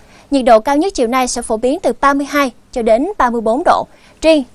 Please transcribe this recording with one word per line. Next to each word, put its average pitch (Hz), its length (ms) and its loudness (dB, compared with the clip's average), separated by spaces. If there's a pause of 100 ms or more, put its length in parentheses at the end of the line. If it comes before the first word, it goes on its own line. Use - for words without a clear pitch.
(300)
Nhiệt 269 140 0
độ 226 160 6
cao 285 160 -2
nhất 370 180 -2
chiều 254 120 -2
nay 254 220 -2
sẽ 240 140 -8
phổ 220 140 -4
biến 247 260 -2
từ 254 180 0
ba 277 140 2
mươi 277 160 -4
hai 285 200 0 (220)
cho 254 100 -6
đến 233 260 2 (100)
ba 247 120 0
mươi 233 100 -4
bốn 220 240 -2
độ. - 220 0 (340)
Riêng 311 240 2 (100)